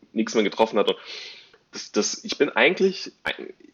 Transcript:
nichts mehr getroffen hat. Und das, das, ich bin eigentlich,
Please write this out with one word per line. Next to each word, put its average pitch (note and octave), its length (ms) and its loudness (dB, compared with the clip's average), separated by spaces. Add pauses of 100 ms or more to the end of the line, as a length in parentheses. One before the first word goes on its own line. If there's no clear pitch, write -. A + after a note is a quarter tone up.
(140)
nichts A2 200 -2
mehr A2 100 4
getroffen G#2+ 360 2
hat. G2 100 4
Und F#2+ 80 2 (720)
das, - 200 -14
das, - 320 -2
ich - 140 -6
bin D3 120 2
eigentlich, F#3 640 2 (600)